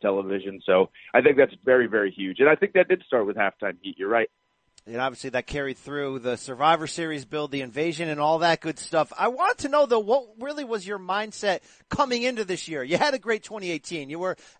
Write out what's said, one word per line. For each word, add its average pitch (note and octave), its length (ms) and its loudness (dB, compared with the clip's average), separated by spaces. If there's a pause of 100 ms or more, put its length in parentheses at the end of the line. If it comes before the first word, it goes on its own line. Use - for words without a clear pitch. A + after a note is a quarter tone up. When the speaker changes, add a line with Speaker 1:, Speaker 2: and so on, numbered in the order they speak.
Speaker 1:
television. G2 640 -2
So F#2 260 4 (220)
I A#2+ 80 6
think C#3 160 6
that's C3+ 180 6 (100)
very, B2+ 240 4
very G2+ 240 0
huge. F#2+ 260 -6
And C#3 100 8
I D#3 60 6
think G3 200 0
that F#3 120 6
did - 220 0
start A2+ 180 2
with G2+ 80 -2
Halftime G2 480 -2
Heat. F#2+ 160 -12
You're F#2+ 100 -4
right. A2+ 220 2 (560)
Speaker 2:
And A#2 120 -10
obviously C3 320 -4
that B2 160 -2
carried C#3 320 -6
through C#3 400 -8
the A#2+ 180 -4
Survivor D3+ 500 0
Series D#3 380 -8
build, D3 260 -6
the C#3 120 -6
invasion, D3+ 480 -4
and D3 100 -4
all D#3 200 2
that E3 200 2
good D#3+ 180 -6
stuff. - 400 -2
I G3 100 0
want E4+ 300 0
to C#4 120 -6
know, C#4+ 160 4
though, A#3 120 2
what A3+ 280 0 (120)
really C#4+ 240 -8
was A3 240 -6
your G3+ 120 -8
mindset G3 600 -4 (280)
coming B3 340 0
into A#3+ 220 -2
this F3+ 240 -6
year? D3 140 -6
You D#3 160 0
had C#4+ 160 2
a B3+ 40 -2
great A3 240 -4
twenty G3 280 -10
eighteen. D3+ 400 -8
You D#3+ 80 -8
were F3+ 180 -4 (240)